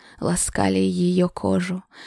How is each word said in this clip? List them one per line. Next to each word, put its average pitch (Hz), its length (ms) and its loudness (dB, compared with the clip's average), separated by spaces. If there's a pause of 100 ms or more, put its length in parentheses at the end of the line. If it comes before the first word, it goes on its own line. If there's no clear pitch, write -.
(200)
ласкали 190 580 0
ее 180 500 2
кожу, 185 540 -2 (240)